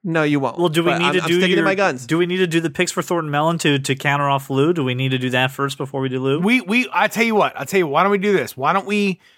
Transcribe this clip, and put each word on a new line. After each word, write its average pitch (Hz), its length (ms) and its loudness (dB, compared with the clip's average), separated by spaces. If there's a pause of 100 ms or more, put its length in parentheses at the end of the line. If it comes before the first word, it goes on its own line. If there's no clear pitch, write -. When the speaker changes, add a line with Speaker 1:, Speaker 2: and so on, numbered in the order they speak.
(100)
Speaker 1:
No, 165 120 2
you 147 180 2
won't. 131 180 -4
Speaker 2:
Well, 175 120 2
do 165 120 0
we 170 100 2
Speaker 1:
But 131 80 0
Speaker 2:
need 175 80 0
Speaker 1:
I'm, 147 80 0
Speaker 2:
to 180 60 2
Speaker 1:
I'm 156 60 -4
Speaker 2:
do 170 60 2
Speaker 1:
sticking 180 160 2
to 180 60 2
Speaker 2:
your, 165 100 2
Speaker 1:
my 196 80 2
guns. 156 320 0
Speaker 2:
do 156 100 0
we 175 80 2
need 180 140 -2
to 185 80 2
do 165 140 0
the 165 100 -2
picks 175 200 -2
for 180 120 -4
Thornton 165 280 -2
Mellon 156 280 0
to, 143 200 2
to 139 160 -2
counter 143 320 -2
off 139 220 -2
Lou? 139 240 2
Do 165 100 -2
we 127 120 -2
need 131 160 -2
to 131 80 -2
do 127 120 -2
that 127 200 2
first 139 260 -6
before 139 240 -8
we 135 80 -2
do 127 100 -4
Lou? 135 220 0
Speaker 3:
We, 226 220 2
we, 214 320 -2
I 196 140 2
tell 226 160 -2
you 226 100 0
what, 160 240 2
I'll 135 80 -8
tell 196 120 -4
you, 175 80 2
why 147 180 2
don't 202 80 4
we 202 40 4
do 202 160 0
this? 139 240 0
Why 139 160 0
don't 190 140 0
we, 202 340 0 (180)